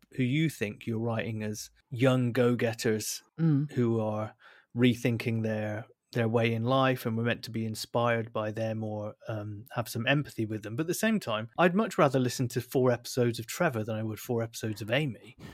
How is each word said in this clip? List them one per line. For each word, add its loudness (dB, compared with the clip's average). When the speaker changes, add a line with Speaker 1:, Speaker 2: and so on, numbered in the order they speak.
Speaker 1:
who 0
you 2
think -6
you're -2
writing -2
as -6
young 4
go-getters 0
Speaker 2:
Mm. 4
Speaker 1:
who 2
are -4
rethinking 2
their, -2
their 2
way 2
in -2
life, 2
and -2
we're 0
meant 0
to -12
be -4
inspired 0
by -2
them -4
or, -6
um, -8
have -4
some -4
empathy 0
with -6
them. -8
But -2
at -2
the -2
same 0
time, -4
I'd 4
much 0
rather 6
listen 0
to -4
four 2
episodes 0
of -10
Trevor -2
than -4
I -4
would -6
four -2
episodes -6
of -8
Amy. -2